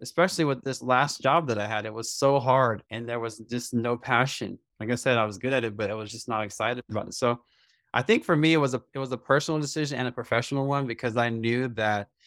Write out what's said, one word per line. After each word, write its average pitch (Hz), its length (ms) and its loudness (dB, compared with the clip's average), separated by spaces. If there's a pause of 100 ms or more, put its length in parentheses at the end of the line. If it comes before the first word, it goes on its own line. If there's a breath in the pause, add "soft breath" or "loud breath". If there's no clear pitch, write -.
especially 170 440 0
with 135 180 0
this 135 180 -6
last 127 400 2
job 151 280 2
that 110 100 0
I 104 80 -2
had. 107 200 -4
It 110 60 -8
was 113 200 -8
so 139 260 2
hard 127 500 2
and 117 200 -8
there 117 100 -4
was 113 200 -8
just 120 360 -6
no 120 220 0
passion. 120 640 0 (200)
Like 110 100 -4
I 120 60 0
said, 123 200 2
I 113 80 4
was 104 140 -4
good 127 140 -4
at 127 100 0
it, 104 140 -4
but 104 160 -2
I - 20 -6
was 107 160 -8
just 110 180 -12
not 110 140 -2
excited 113 480 -4
about 104 160 -4
it. - 80 -14
So 120 280 0 (520)
I 123 80 2
think 220 220 2
for 180 100 4
me, 156 180 6
it 165 40 6
was 135 180 2
a, 117 80 -4 (100)
it 135 60 -8
was 131 140 -6
a 123 40 -2
personal 151 440 2
decision 143 360 -4
and 123 120 0
a 123 40 -4
professional 123 540 0
one, 139 220 0
because 113 280 -4
I 120 120 4
knew 117 400 0
that 107 400 -2 (180 loud breath)